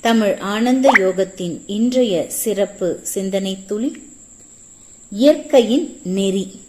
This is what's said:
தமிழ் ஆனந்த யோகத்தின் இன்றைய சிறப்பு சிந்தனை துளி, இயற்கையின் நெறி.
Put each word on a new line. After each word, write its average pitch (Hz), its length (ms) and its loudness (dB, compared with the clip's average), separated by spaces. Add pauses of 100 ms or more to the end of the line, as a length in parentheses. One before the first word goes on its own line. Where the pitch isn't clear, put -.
தமிழ் 220 320 2 (180)
ஆனந்த 254 340 2 (120)
யோகத்தின் 185 580 -2 (200)
இன்றைய 233 460 2 (180)
சிறப்பு 196 500 -2 (220)
சிந்தனை 190 420 -4 (160)
துளி, 220 200 -4 (1200)
இயற்கையின் 269 760 2 (240)
நெறி. 196 340 -2 (220)